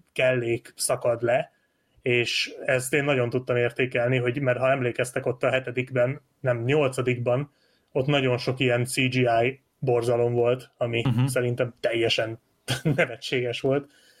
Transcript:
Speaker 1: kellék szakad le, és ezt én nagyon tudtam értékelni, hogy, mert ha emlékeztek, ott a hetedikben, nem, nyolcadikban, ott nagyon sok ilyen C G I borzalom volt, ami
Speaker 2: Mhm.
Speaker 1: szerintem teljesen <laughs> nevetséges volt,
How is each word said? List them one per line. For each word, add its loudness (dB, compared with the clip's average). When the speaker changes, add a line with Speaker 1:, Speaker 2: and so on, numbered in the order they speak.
Speaker 1:
kellék -2
szakad -2
le, 0
és 0
ezt 0
én 2
nagyon 2
tudtam -2
értékelni, 0
hogy, -2
mert 2
ha 2
emlékeztek, -2
ott -2
a 2
hetedikben, -2
nem, -2
nyolcadikban, 0
ott -2
nagyon 2
sok -4
ilyen 2
C -8
G 0
I 2
borzalom 2
volt, 0
ami -2
Speaker 2:
Mhm. 2
Speaker 1:
szerintem -2
teljesen -2
<laughs> -2
nevetséges -2
volt, 0